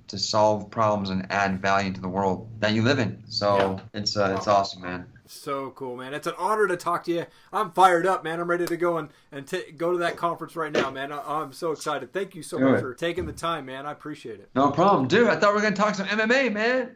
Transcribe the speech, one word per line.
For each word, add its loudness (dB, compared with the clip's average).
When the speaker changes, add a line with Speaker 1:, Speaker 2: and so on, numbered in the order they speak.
Speaker 1:
to -10
solve 0
problems 0
and -4
add 0
value 0
to -8
the -8
world -2
that 2
you 2
live 2
in. -4
So 2
Speaker 2:
Yeah. -2
Speaker 1:
it's, -4
uh, 0
it's -6
Speaker 2:
Wow. 4
Speaker 1:
awesome, -2
man. -8
Speaker 2:
So -8
cool, -10
man. -12
It's -8
an -6
honor 2
to 0
talk -2
to -2
you. -2
I'm -2
fired 6
up, 2
man. -4
I'm -4
ready 0
to -2
go 0
and, -8
and -12
t-, -6
go -2
to 0
that -2
conference -4
right -4
now, 0
man. -8
I, -8
I'm -8
so -4
excited. -6
Thank -6
you -12
so -8
Speaker 1:
Do 4
Speaker 2:
much 6
Speaker 1:
it. 0
Speaker 2:
for -8
taking -4
the -10
time, -6
man. -10
I -8
appreciate -14
it. -20
Speaker 1:
No 4
problem. 4
Dude, 6
I 4
thought 4
we 4
were 2
gonna 2
talk 0
some -4
M 0
M 2
A, 4
man. 0